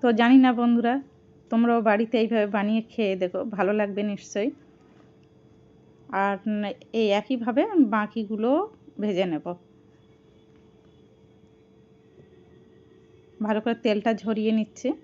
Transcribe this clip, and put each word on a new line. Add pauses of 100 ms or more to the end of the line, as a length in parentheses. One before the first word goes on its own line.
তো
জানি
না
বন্ধুরা, (560)
তোমরাও
বাড়িতে
এইভাবে
বানিয়ে (100)
খেয়ে
দেখো, (160)
ভালো
লাগবে
নিশ্চয়ই। (1600)
আর (560)
এই
একইভাবে (120)
আমি
বাকিগুলো (500)
ভেজে
নেব। (4000)
ভালো
করে
তেলটা
ঝরিয়ে
নিচ্ছি। (160)